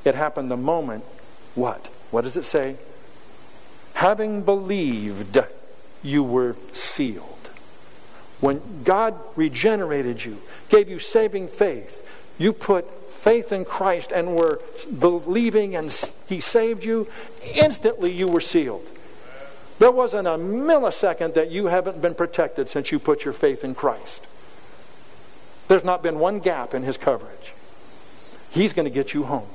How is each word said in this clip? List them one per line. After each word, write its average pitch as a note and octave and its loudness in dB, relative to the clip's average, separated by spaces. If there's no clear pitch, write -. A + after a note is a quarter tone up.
It C3+ 4
happened C#3+ -2
the B2 0
moment, C3+ -2
what? B2 -2
What A#2 2
does B2+ -4
it D#3 -4
say? C3+ 0
"Having G#3 2
believed, C3+ 2
you C#3+ 2
were B2 2
sealed." - -6
When C#3 0
God G#3 4
regenerated D3+ 0
you, G#2 -10
gave G3+ 8
you F3+ -8
saving G3+ 2
faith, - 0
you G#3 4
put F#3+ 2
faith A#3 4
in F#3+ -2
Christ F#3+ 0
and F3 0
were E3 4
believing F#3+ 4
and D#3 -2
s-, - -2
He F3+ -2
saved A3+ 2
you, A3 0
instantly A#3 4
you F#3 0
were E3+ 4
sealed. B2 2
There A#3+ 12
wasn't G#3 2
a E3 4
millisecond F#3+ 2
that E3 4
you F#3 0
haven't F3+ 2
been E3+ 2
protected E3 0
since C#3 -2
you D3+ 2
put D3 2
your C#3 -2
faith C#3 2
in C3 -4
Christ. - -4
There's F#3 6
not F3+ 2
been D#3+ 0
one G3 4
gap D#3+ -2
in C3 -2
His C3 -2
coverage. - -2
He's G3 2
gonna D3+ 0
get C3+ -2
you D3 0
home. B2 -2